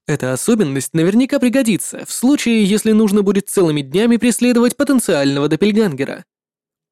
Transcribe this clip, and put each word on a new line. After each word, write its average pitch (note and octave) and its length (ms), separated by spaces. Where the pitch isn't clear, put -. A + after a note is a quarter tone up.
Эта C3 260
особенность C#3 600
наверняка G#3+ 460
пригодится A#3 640
в - 80
случае, A#3+ 500
если G#3 280
нужно G#3+ 320
будет G3 260
целыми D#3 320
днями G3+ 360
преследовать A#3+ 600
потенциального D3 720
доппельгангера. F#3 800